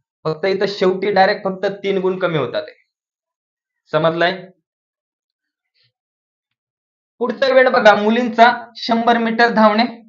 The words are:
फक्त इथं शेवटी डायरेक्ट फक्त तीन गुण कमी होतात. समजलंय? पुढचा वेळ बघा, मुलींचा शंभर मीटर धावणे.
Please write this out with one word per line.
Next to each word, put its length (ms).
फक्त 220
इथं 220
शेवटी 420
डायरेक्ट 340
फक्त 220
तीन 320
गुण 200
कमी 200
होतात. 240
समजलंय? 560
पुढचा 360
वेळ 140
बघा, 260
मुलींचा 840
शंभर 420
मीटर 300
धावणे. 360